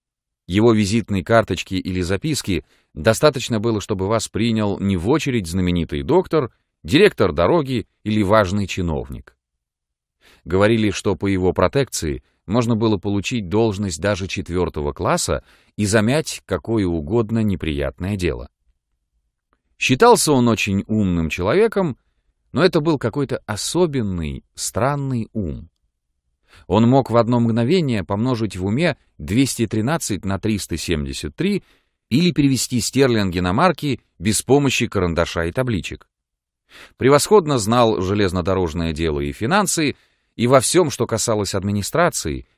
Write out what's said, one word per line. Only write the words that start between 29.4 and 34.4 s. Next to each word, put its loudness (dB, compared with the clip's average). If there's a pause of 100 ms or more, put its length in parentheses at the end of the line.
тринадцать -4
на -2
триста -4
семьдесят -6
три -2 (480)
или 2
перевести 0
стерлинги 0
на 0
марки 0 (180)
без -2